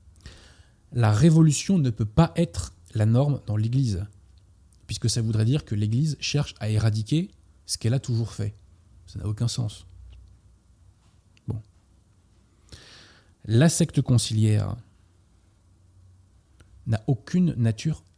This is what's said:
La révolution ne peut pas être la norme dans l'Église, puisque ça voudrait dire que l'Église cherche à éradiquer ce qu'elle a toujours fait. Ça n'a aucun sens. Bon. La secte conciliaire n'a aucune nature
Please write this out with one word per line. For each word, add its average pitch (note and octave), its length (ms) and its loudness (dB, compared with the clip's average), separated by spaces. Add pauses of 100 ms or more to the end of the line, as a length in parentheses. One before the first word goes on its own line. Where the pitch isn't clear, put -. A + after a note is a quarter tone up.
(960)
La A2+ 140 2
révolution D#3+ 680 4
ne C3 120 2
peut A#2 140 -4
pas D#3+ 320 2
être - 360 -4 (220)
la A2 100 0
norme B2+ 420 2
dans G#2 100 -2
l'Église, A2 500 -2 (800)
puisque - 240 -4
ça A#2 120 -2
voudrait A2 220 0
dire C3+ 200 0
que - 100 -6
l'Église A#2 460 0
cherche - 400 -4
à G#2+ 100 -4
éradiquer A2 600 0 (340)
ce - 120 -6
qu'elle A2+ 160 0
a C3+ 40 0
toujours A2+ 340 -4
fait. G#2+ 220 -8 (540)
Ça - 100 -14
n'a - 80 -8
aucun G#2+ 220 -2
sens. - 380 -6 (1600)
Bon. A2 120 -6 (1800)
La A#2+ 240 4
secte D#3 340 0
conciliaire G#2+ 720 0 (2000)
n'a A2+ 220 -2
aucune E3+ 460 0
nature A#2 500 -2 (140)